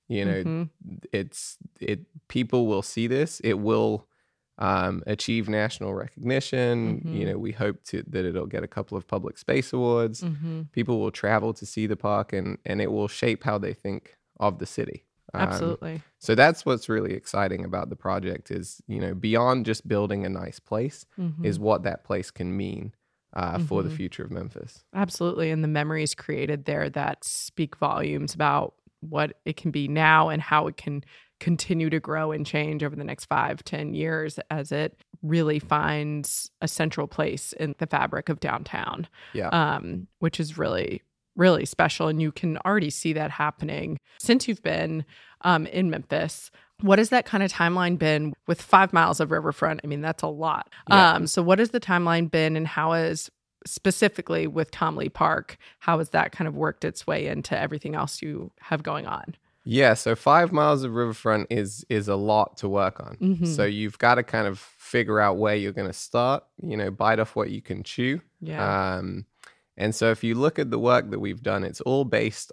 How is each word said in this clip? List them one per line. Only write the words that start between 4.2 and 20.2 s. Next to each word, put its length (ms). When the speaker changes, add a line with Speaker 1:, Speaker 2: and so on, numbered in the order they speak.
Speaker 1:
um, 480
achieve 420
national 460
recognition. 1040
Speaker 2:
Mm-hmm. 160
Speaker 1:
You 100
know, 140
we 140
hope 320
to, 220
that 180
it'll 200
get 180
a 40
couple 300
of 100
public 320
space 340
awards. 480
Speaker 2:
Mm-hmm. 420
Speaker 1:
People 260
will 100
travel 440
to 120
see 220
the 80
park 380
and, 320
and 160
it 100
will 160
shape 380
how 120
they 160
think 420
of 200
the 80
city. 380
Um, 140
Speaker 2:
Absolutely. 540
Speaker 1:
so 160
that's 280
what's 240
really 260
exciting 520
about 240
the 60
project 560
is, 360
you 120
know, 160
beyond 500
just 220
building 380